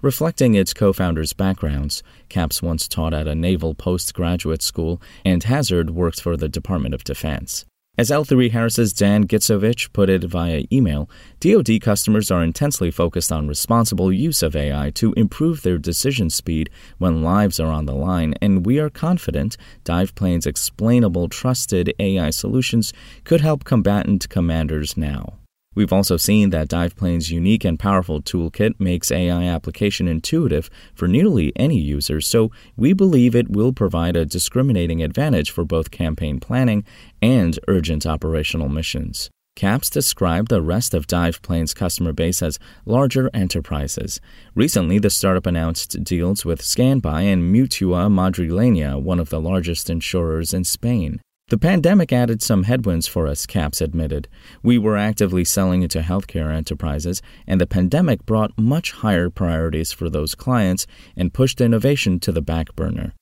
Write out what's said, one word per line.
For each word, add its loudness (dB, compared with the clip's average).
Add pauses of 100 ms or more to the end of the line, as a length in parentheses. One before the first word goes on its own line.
reflecting 2
its 2
co-founders' 0
backgrounds. -2 (260)
Capps -2
once -4
taught -2
at -2
a -2
naval 0
postgraduate -2
school, -4 (240)
and 2
Hazard 0
worked -2
for -2
the -4
Department -4
of -10
Defense. -8 (320)
As 2
L 2
three 4
Harris's 0
Dan 4
Gitsovich 0
put 2
it 2
via -2
email, 2 (320)
D 4
O 6
D 2
customers 0
are 2
intensely 0
focused -2
on -2
responsible 0
use 0
of 0
A 0
I -2
to 0
improve 0
their 0
decision -2
speed -4 (280)
when 0
lives 2
are 0
on -4
the -4
line, -2
and 2
we 2
are -2
confident -2 (260)
Dive 0
Plane's 0
explainable, 0
trusted -2
A 0
I 0
solutions 0 (320)
could 4
help 0
combatant 2
commanders -2
now. -6 (420)
We've 2
also 2
seen 4
that 0
Diveplane's -2
unique 2
and 0
powerful 0
toolkit -2
makes 0
A 2
I 0
application -2
intuitive -2 (240)
for -2
nearly 2
any 2
user, -2
so 2 (240)
we 4
believe 4
it 2
will 2
provide 0
a 2
discriminating 0
advantage 0
for -4
both -2
campaign -4
planning 0 (380)
and 4 (120)
urgent 2
operational -2
missions. -6 (260)
Capps 0
described 0
the 2
rest -2
of -2
Diveplane's -2
customer -4
base -2
as -4 (260)
larger 2
enterprises. -4 (360)
Recently, 2
the 2
startup 0
announced -2
deals -2
with -2
Scanby 0
and 2
Mutua 2
Madrileña, 2
one 0
of -4
the -4
largest -2
insurers -2
in -2
Spain. -4 (280)
"The 2
pandemic 4
added 2
some 2
headwinds 0
for -2
us," -4
Capps -2
admitted. -2 (340)
"We 4
were 2
actively 0
selling 0
into -2
healthcare -4
enterprises, -4 (240)
and 2
the 4
pandemic 0
brought 0
much 0
higher 0
priorities -2
for -6
those -4
clients 0 (320)
and -2
pushed 2
innovation 2
to -4
the -2
back -4
burner. -6